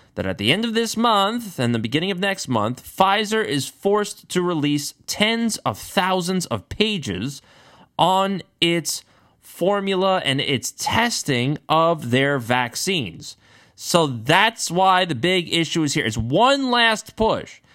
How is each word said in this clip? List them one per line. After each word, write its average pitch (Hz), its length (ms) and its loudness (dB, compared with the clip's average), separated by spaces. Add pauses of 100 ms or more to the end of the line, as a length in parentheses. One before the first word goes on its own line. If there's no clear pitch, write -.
(140)
that 92 120 -4
at 92 100 -4
the 107 160 2
end 208 140 0
of 226 80 -4
this 226 220 -2
month 220 640 0
and 120 160 2
the 113 60 0
beginning 143 300 -2
of 180 100 -4
next 196 260 -2
month, 117 380 -2
Pfizer 208 600 2
is 135 220 -2
forced 202 640 -2
to 180 140 -2
release 147 520 -2 (120)
tens 226 520 -2
of 113 200 -4
thousands 185 680 -2
of - 220 -6
pages 139 720 -4 (580)
on 190 440 2 (180)
its 170 420 0 (380)
formula 190 840 0
and 139 160 0
its - 360 -2
testing 147 800 -2 (120)
of 160 420 0
their 139 280 2
vaccines. 123 1000 -4 (380)
So 170 320 2
that's 156 640 2
why 185 360 4
the 165 80 -2
big 175 380 0
issue 165 300 0
is 143 120 0
here. 156 100 0
It's 113 140 -2
one 247 520 2
last 233 460 2
push 190 440 -2 (140)